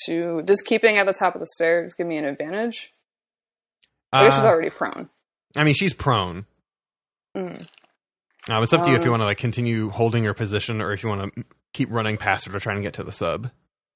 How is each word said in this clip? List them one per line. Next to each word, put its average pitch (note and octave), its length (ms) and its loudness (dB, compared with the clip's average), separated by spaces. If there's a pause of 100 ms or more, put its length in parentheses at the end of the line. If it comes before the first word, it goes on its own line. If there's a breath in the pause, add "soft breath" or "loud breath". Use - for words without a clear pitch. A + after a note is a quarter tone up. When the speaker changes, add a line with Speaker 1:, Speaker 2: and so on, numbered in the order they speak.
Speaker 1:
to, E3 360 -4
does G3 200 4
keeping A3 360 2
at G3 80 4
the F#3+ 60 2
top F#3 240 0
of - 40 -14
the E3 140 -8
stairs E3+ 400 0
give E3+ 140 -4
me E3 80 -4
an D3+ 80 -4
advantage? E3+ 680 -6 (1200)
I C3 120 6
guess C3 100 8
she's C3+ 80 4
Speaker 2:
Uh, C3+ 60 6
Speaker 1:
already D#3+ 220 2
prone. - 380 -8 (460)
Speaker 2:
I D3 80 2
mean, D3+ 120 6
she's F#3+ 200 0
prone. G2 500 0 (920)
Speaker 1:
Mm. F3+ 280 -8 (840)
Speaker 2:
Um, A2+ 140 2
it's - 80 2
up C#3 120 4
to - 60 4
you C3 60 6
if A2+ 60 0
you A2+ 40 0
Speaker 1:
Um, B2 60 4
Speaker 2:
wanna, A2+ 140 2
like, G2+ 120 0
continue A2+ 520 -2
holding A2+ 340 0
your G#2 100 0
position G#2+ 480 -4
or G2 100 -2
if G2+ 120 -6
you A2+ 40 -2
wanna G2+ 280 -4
m-, B2 80 -10 (300)
keep C3 160 -2
running G#2+ 260 0
past G2 300 -2
her F#2 60 -10
to G2 80 -6
try G#2+ 140 -4
and G2+ 80 -4
get G2+ 120 -6
to - 100 -10
the F#2+ 80 -10
sub. G2 380 -4 (460)